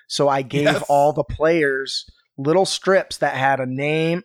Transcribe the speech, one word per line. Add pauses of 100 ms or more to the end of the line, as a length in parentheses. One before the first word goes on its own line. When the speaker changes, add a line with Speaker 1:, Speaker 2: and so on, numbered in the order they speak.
Speaker 1:
So
I
gave
Speaker 2:
Yes.
Speaker 1:
all
the
players (320)
little
strips
that
had
a
name,